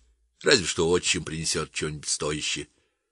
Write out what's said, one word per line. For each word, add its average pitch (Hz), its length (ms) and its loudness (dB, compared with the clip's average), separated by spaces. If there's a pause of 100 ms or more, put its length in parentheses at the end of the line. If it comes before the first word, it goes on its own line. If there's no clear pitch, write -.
(420)
Разве 110 240 4
что 82 240 2
отчим 87 340 2
принесет 80 500 -4
что-нибудь 76 360 -6
стоящее. 76 580 -2 (440)